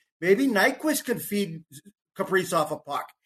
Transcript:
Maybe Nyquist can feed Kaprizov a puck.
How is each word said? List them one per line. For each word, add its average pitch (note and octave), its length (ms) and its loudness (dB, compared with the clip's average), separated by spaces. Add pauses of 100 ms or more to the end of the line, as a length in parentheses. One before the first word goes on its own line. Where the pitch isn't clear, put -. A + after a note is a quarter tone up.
(200)
Maybe G3+ 260 4
Nyquist C4+ 580 2
can A#3 140 -2
feed E3 440 -4 (540)
Kaprizov F3 540 0
a D3+ 80 -4
puck. C#3 300 -8 (180)